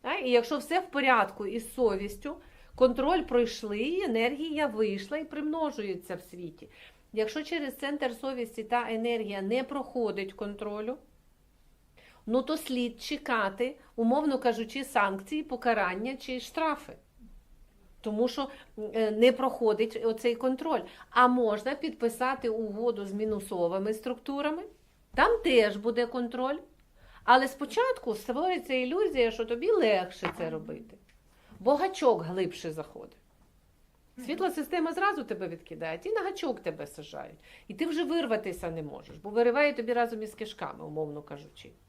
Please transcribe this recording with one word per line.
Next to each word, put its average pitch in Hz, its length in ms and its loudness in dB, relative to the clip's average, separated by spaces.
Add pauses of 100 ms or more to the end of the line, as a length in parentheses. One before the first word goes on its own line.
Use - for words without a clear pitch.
А? 254 120 -2
І 262 160 -2
якщо 240 280 4
все 330 220 0
в 370 60 -4
порядку 254 600 2
із 226 280 -6
совістю, 214 640 0 (380)
контроль 269 460 4
пройшли, 226 580 0
і 339 240 0
енергія 285 640 0
вийшла 214 500 -2
і 311 80 -6
примножується 285 880 -4
в 180 60 -12
світі. 175 480 -14 (440)
Якщо 214 300 -2
через 294 340 -4
центр 277 380 -4
совісті 233 480 -6
та 233 260 0
енергія 226 520 -2
не 233 220 0
проходить 214 720 -4
контролю, 208 640 -8 (1300)
ну 240 160 2
то 311 160 -2
слід 247 440 -2
чекати, 240 760 -2 (200)
умовно 262 440 2
кажучи, 233 440 0
санкції, 202 600 0
покарання 226 720 0
чи 254 220 -6
штрафи. 311 540 -4 (1120)
Тому 220 240 2
що, 269 220 -2 (280)
е, 214 340 0
не 226 200 8
проходить 226 760 2
оцей 226 300 2
контроль. 262 460 0 (280)
А 247 180 6
можна 247 480 2
підписати 254 720 -2
угоду 220 560 -2
з 196 80 -8
мінусовими 202 800 0
структурами, 285 680 -4 (520)
там 453 280 6
теж 214 340 6
буде 226 280 0
контроль. 247 520 -4 (680)
Але 262 240 8
спочатку 285 680 0
створюється 285 580 -2
ілюзія, 254 580 2
що 226 140 -4
тобі 240 260 0
легше 196 680 2
це 165 120 -4
робити. 156 480 -10 (640)
Бо 254 160 6
гачок 294 460 4
глибше 175 500 -4
заходить. - 460 -12 (1080)
Світла 349 260 0
система 330 420 -2
зразу 370 300 0
тебе 208 240 -6
відкидає, 165 560 -8
і 403 80 -4
на 440 100 2
гачок 349 380 -4
тебе 156 280 -8
сажають. - 520 -14 (280)
І - 60 -12
ти - 120 -2
вже 330 180 0
вирватися 226 680 -2
не 165 120 -6
можеш, 143 340 -12
бо 196 120 -12
вириває 240 440 4
тобі 233 200 -2
разом 233 300 0
із 214 100 -10
кишками, 160 520 -10
умовно 151 360 -6
кажучи. 143 500 -18 (180)